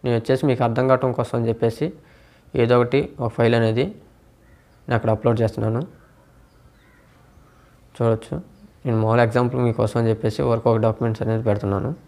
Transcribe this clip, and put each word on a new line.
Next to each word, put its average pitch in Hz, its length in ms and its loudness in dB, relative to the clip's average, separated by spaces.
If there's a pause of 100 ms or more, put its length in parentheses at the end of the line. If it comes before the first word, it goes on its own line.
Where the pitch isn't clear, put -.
నేను 120 160 0
వచ్చేసి 131 300 0
మీకు 123 180 0
అర్థం 120 220 0
కావటం 127 280 2
కోసం 120 220 -4
అని 117 100 0
చెప్పేసి 113 360 -2 (760)
ఏదో 123 160 4
ఒకటి 123 200 2 (220)
ఒక 113 140 -2
ఫైల్ 117 240 2
అనేది 113 260 0 (1000)
నేను 123 120 -2
అక్కడ 110 180 0
అప్‌లోడ్ 110 280 0
చేస్తున్నాను. 110 380 -2 (2250)
చూడొచ్చు 113 380 -2 (500)
నేను 117 180 0
మామూలు 117 240 4
ఎగ్జాంపుల్ 123 400 0
మీకోసం 113 340 0
అని 113 120 2
చెప్పేసి 110 280 -2 (100)
వరకు 113 200 0
ఒక 113 160 2
డాక్యుమెంట్స్ 110 380 -2
అనేది 113 240 -2
పెడుతున్నాను. 98 420 -2 (160)